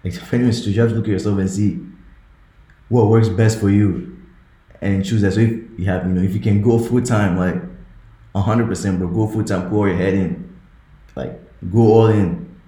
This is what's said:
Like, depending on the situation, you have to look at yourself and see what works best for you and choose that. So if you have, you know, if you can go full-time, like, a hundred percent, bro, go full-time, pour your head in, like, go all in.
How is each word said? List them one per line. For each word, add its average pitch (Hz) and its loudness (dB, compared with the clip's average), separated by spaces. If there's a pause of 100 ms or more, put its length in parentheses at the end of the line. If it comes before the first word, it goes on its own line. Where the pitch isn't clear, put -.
Like, 95 -6
depending 123 -2
on - -
the 107 2
situation, 104 -4
you 113 2
have 113 4
to 107 -2
look 107 -2
at 107 -2
yourself 98 0
and 95 0
see 98 0 (1080)
what 113 4
works 110 4
best 107 0
for 101 0
you 101 0 (640)
and 98 -2
choose 110 0
that. 95 2
So 110 2
if 113 4 (260)
you 90 -6
have, 90 -2
you 92 0
know, 90 0
if 95 0
you 110 -2
can 101 2
go 117 4
full-time, 113 0
like, 90 -2 (760)
a 101 0
hundred 110 0
percent, 95 -4
bro, 90 -4
go 107 -2
full-time, 98 -4
pour 104 0
your 90 0
head 95 0
in, 90 -4 (680)
like, 65 -10 (320)
go 113 2
all 113 6
in. 98 -2 (100)